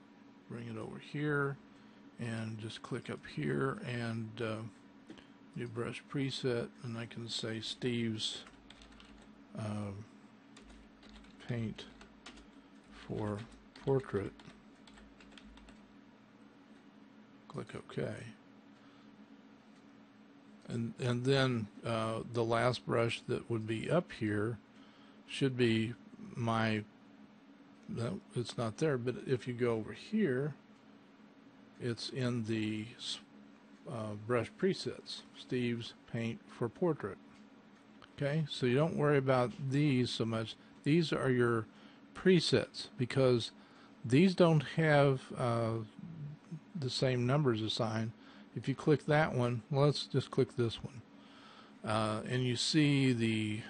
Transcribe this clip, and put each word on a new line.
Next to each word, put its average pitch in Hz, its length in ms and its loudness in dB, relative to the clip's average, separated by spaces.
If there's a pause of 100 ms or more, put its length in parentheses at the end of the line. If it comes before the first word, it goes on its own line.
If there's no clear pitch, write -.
(480)
bring 117 200 -10
it 113 100 -8
over 110 200 -10
here 143 580 0 (640)
and 113 400 -6
just 110 240 -10
click - 280 -8
up - 160 -10
here 143 580 -2
and, 113 560 -6
uh, 110 220 -4 (960)
new 120 80 -6
brush 117 420 -6
preset, 131 600 -2 (160)
and 117 120 -8
I 117 80 -6
can 117 240 -10
say 113 320 -4
Steve's, 117 840 -4 (1120)
uh, 104 320 -6 (1600)
paint 113 380 -6 (1080)
for 107 460 -6 (460)
portrait. 131 480 0 (3250)
Click 123 260 -12
OK. 120 380 -6 (2500)
And, 117 320 -4
and 123 240 -2
then, 131 420 2 (180)
uh, 113 360 -2 (120)
the 117 120 0
last 117 420 2
brush 117 400 0
that - 240 -4
would 113 160 -2
be 113 240 -4
up 170 220 0
here 107 460 -2 (680)
should 131 300 -2
be 113 380 4 (420)
my, 113 480 2 (1040)
no, 113 320 -6 (160)
it's 120 200 -4
not 110 200 -2
there, 156 200 2
but 120 200 -2 (100)
if 131 220 0
you 123 60 -4
go 120 180 2
over 110 200 -2
here, 147 640 0 (1300)
it's 117 300 -4
in 123 340 -2
the 107 420 -2 (1040)
uh, 110 240 -6 (120)
brush 120 240 0 (100)
presets, - 600 -2 (160)
Steve's 120 560 -4 (180)
Paint 117 360 -4
for - 200 -4
Portrait. 135 500 -2 (1000)
Okay, 147 340 0
so - 160 -2
you 120 80 4
don't 151 220 2
worry 147 220 4
about 131 340 4 (180)
these 131 400 4
so - 140 -2
much. 113 320 -4 (280)
These 156 280 4
are 131 180 2
your 120 360 4 (480)
presets - 840 4
because 123 560 4 (520)
these 160 300 8
don't 165 300 8 (120)
have, 143 460 6 (140)
uh, 117 340 0 (1040)
the 135 160 -4
same 127 360 0
numbers 127 360 4
assigned. 110 500 -2 (440)
If 123 120 -4
you 135 60 0
click - 320 2
that 151 280 4
one, 120 360 0
well, 139 160 6
let's - 200 2
just - 240 0
click - 260 2
this 117 260 0
one. - 200 -12 (840)
Uh, 107 440 0
and 127 140 0
you 123 140 0
see 143 560 4
the 110 580 0